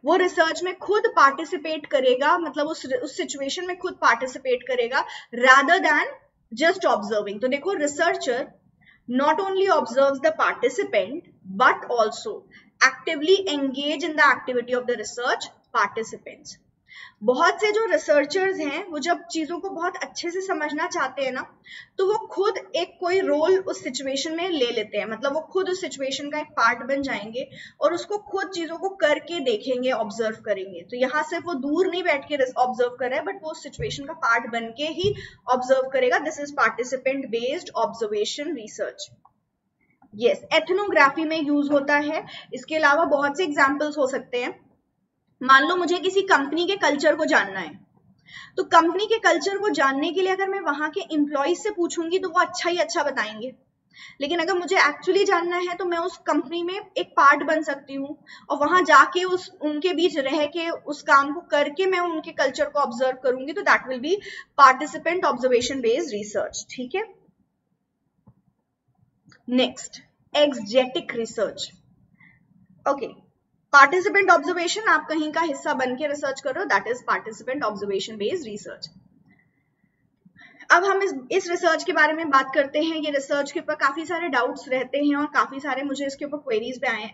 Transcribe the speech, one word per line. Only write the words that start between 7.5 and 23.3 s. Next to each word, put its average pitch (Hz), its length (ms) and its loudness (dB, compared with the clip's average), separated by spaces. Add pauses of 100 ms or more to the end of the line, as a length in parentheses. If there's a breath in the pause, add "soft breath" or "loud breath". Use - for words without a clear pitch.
researcher 330 680 0 (680 soft breath)
not 285 280 2
only 381 300 0
observes 269 520 2
the 311 200 2
participant, 240 800 0 (360)
but 247 400 2
also 214 360 -2 (560 soft breath)
actively 311 720 0
engage 277 440 -2
in 330 100 -4
the 302 140 4
activity 247 460 0
of 247 100 0
the 240 140 -2
research 240 480 -4 (320)
participants। 214 800 -4 (680 loud breath)
बहुत 294 320 4
से 415 180 0
जो 440 140 2
researchers 320 720 2
हैं, 302 280 -4
वो 302 120 -8
जब 339 260 -2
चीजों 320 360 -6
को 381 100 -8
बहुत 359 260 -4
अच्छे 330 340 -8
से 359 100 -6
समझना 311 460 -4
चाहते 277 360 -4
हैं 262 100 -2
ना, 285 280 -12 (380 loud breath)
तो 381 80 2
वो 427 200 0
खुद 381 300 0
एक - 440 -4
कोई 370 200 2
role 311 380 4